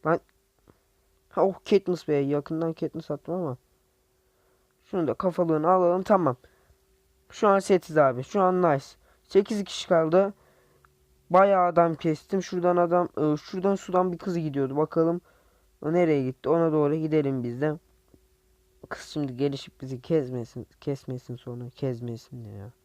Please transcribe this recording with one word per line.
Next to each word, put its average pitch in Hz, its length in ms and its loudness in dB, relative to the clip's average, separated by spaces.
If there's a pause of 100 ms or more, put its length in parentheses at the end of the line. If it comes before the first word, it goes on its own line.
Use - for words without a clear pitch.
Lan. 160 140 0 (1080)
Ha - 160 0
oh 190 100 -2 (140)
Katniss 180 380 0
be. 151 60 0
Yakından 147 600 -2
Katniss 160 380 -8
attım 151 240 -8
ama. 156 220 -6 (1300)
Şunu 170 240 -4
da 113 60 -2
kafalığını 165 560 0
alalım 180 340 2
tamam. 175 340 2 (920)
Şu - 180 0
an 196 120 6
setiz 180 380 0
abi. 131 260 4
Şu 202 180 -2
an 185 200 4
nice. 147 240 2 (380)
Sekiz 202 400 0
kişi - 240 -12
kaldı. 175 460 4 (960)
Bayağı 190 360 6
adam 170 300 4
kestim. 170 460 -2
Şuradan 180 360 0
adam, 175 400 2
e, 151 200 0
şuradan 190 380 -2
sudan 185 380 -2
bir 165 40 -10
kız 170 200 -6
gidiyordu. 139 400 -2
Bakalım 165 440 0 (600)
o 151 120 -4
nereye 160 300 2
gitti. 127 260 -6
Ona 165 220 2
doğru 151 240 2
gidelim 151 480 -2
biz 120 180 -6
de. 151 180 -2 (1080)
Kız - 120 -12
şimdi 135 360 -8
gelişip 139 440 -6
bizi 131 200 -10
kezmesin, 127 680 -4 (140)
kesmesin 131 540 -8
sonra. 123 340 -14
Kezmesin 120 760 -8
de 101 40 -16
ya. 104 220 -16 (140)